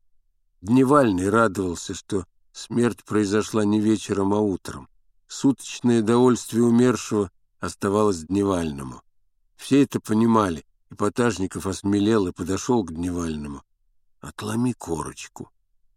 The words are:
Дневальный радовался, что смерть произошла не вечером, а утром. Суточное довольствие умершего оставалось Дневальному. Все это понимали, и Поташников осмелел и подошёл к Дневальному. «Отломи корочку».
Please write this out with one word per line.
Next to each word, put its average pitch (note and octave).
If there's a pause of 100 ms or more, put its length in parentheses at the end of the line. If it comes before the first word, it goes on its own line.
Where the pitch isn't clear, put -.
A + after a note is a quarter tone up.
(600)
Дневальный A#2+
радовался, G2
что F#2 (260)
смерть A#2
произошла G#2+
не G#2+
вечером, G2+
а G#2
утром. - (380)
Суточное -
довольствие A#2+
умершего A#2 (280)
оставалось G2
Дневальному. E2 (560)
Все C#3
это A#2
понимали, G#2+ (240)
и -
Поташников G2+
осмелел G2+
и E2+
подошёл G2
к E2
Дневальному. D#2+ (580)
«Отломи A2+
корочку». - (460)